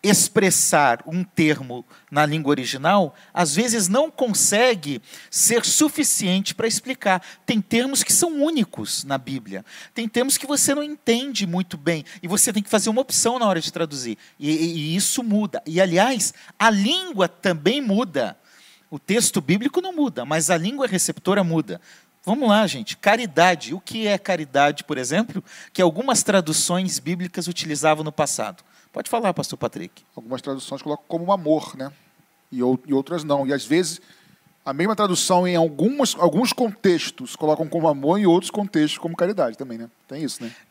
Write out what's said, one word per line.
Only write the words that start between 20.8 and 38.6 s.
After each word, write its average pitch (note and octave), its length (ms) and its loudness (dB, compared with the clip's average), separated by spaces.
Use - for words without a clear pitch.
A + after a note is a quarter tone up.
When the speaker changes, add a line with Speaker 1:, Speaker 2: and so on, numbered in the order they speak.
Speaker 1:
receptora F#3 560 0
muda. D#3+ 360 -2
Vamos A#3 240 0
lá, G#3 160 6
gente. C3 320 -6
Caridade. F3+ 720 2
O F#3 80 -6
que A3 280 -6
é G3+ 100 2
caridade, D3 680 0
por D3 140 -6
exemplo, D3+ 460 -2
que - 100 0
algumas G3+ 420 2
traduções F3+ 760 0
bíblicas F3 500 -6
utilizavam D#3 560 0
no D3+ 80 -6
passado? A2 520 -4
Pode - 160 -8
falar, A3+ 240 0
pastor - 240 -6
Patrick. - 460 -8
Speaker 2:
Algumas A#2+ 280 -10
traduções C3+ 400 -10
colocam D3 260 -8
como E3+ 160 -6
um F#3 80 -2
amor, D#3 460 0
né? C3+ 160 -12
E B2 100 -4
ou-, B2+ 240 2
e C#3+ 80 -2
outras D3+ 300 -2
não. C#3+ 240 0
E C#3+ 60 0
às C3+ 100 -4
vezes, D#3+ 380 0
a C#3 80 -6
mesma F#3+ 240 0
tradução F3+ 500 2
em F3+ 80 0
algumas, E3+ 600 2
alguns F3 360 2
contextos F3+ 840 -2
colocam D3+ 320 0
como E3 180 0
amor D3 320 2
e G#3+ 40 2
em - 20 2
outros F3+ 260 4
contextos E3+ 460 0